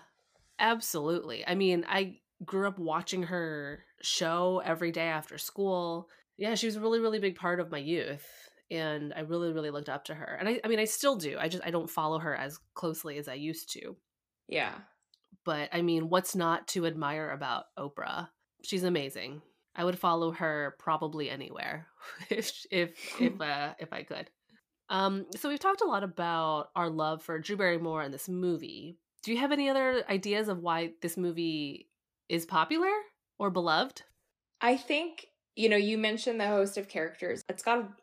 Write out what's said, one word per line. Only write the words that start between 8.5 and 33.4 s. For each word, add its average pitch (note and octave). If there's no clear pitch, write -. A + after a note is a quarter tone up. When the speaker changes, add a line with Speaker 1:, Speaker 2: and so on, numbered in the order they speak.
Speaker 1:
and D3+
I D#3
really, E3+
really D#3
looked C#3+
up C#3
to D#3
her. -
And F#3+
I, A#3+
I A3
mean, A3+
I G#3+
still C4+
do. D3
I D#3+
just, F3+
I E3+
don't E3
follow D#3+
her D#3
as C#3
closely D#3+
as D3
I C3+
used D3+
to. -
Speaker 2:
Yeah. C3
Speaker 1:
But, D3
I F3
mean, E3
what's F#3
not E3+
to F3
admire D#3
about C3+
Oprah? C#3+
She's F#3
amazing. C#3+
I F3
would F3+
follow E3
her D3+
probably D#3
anywhere C#3+
<laughs> -
if, A3+
if, F3
if, G3
Speaker 2:
<laughs> -
Speaker 1:
uh, D3
if D#3+
I -
could. -
Um, G3
so C#4+
we've C#4+
talked G4
a G4+
lot G#3
about E3
our E3+
love D#3+
for D#3+
Drew G3+
Barrymore E3+
and C#3
this C#3
movie. F3+
Do G#3+
you A#3
have C#4
any C#4+
other C4
ideas G3+
of F#3+
why E3+
this E3
movie E3
is E3
popular D#4
or G3+